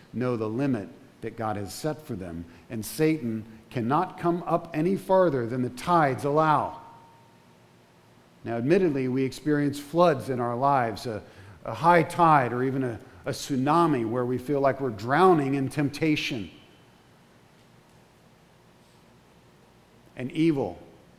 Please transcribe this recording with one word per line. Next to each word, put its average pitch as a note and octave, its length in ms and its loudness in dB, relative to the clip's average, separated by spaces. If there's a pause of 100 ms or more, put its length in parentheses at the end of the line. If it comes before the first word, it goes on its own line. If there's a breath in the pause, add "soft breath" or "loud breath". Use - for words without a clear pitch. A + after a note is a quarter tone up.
(120 soft breath)
know B2 240 -4
the A2 140 -4
limit A#2 400 -4 (320)
that A2+ 160 -12
God A2 200 -4
has G2 160 -10
set - 320 -8
for A#2+ 100 -10
them, E2+ 280 -10 (260 loud breath)
and A2+ 140 -8
Satan C#3 640 -2 (240 loud breath)
cannot C#3 480 -2
come F3 300 -2
up E3+ 260 -2
any E3+ 220 0
farther F3 500 2
than B2+ 160 -2
the B2 100 0
tides D3 520 2
allow. C#3+ 560 2 (1600)
Now, A#2 140 -6
admittedly, C#3 520 2
we C3 140 0
experience D3 560 -2
floods D#3+ 500 2
in B2+ 100 -4
our A#2+ 160 -2
lives, B2+ 500 0
a, G#2+ 160 -6 (440 loud breath)
a A#2 80 -8
high E3+ 300 6
tide D3 500 4
or B2 100 -2
even C3+ 200 -2
a, A2+ 160 -6 (260 loud breath)
a C3+ 60 -4
tsunami C#3+ 760 0
where B2 160 -2
we B2 120 -2
feel C#3 240 -2
like C3+ 200 2
we're C3 80 -2
drowning C#3 680 4
in C3+ 120 0
temptation C#3+ 840 -2 (3750)
and B2 160 -8
evil C#3 480 0 (400)